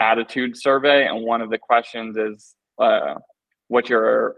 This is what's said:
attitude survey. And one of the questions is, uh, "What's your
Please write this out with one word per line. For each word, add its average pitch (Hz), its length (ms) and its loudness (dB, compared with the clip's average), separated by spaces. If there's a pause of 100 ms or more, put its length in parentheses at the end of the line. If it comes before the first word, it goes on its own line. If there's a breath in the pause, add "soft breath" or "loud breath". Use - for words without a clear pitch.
attitude 113 560 0
survey. 139 500 2
And 110 180 -6
one 117 160 -2
of 110 100 -8
the 117 80 -2
questions 113 580 -2
is, 107 380 -6 (240)
uh, 104 360 0 (540)
"What's 120 220 0
your 113 480 0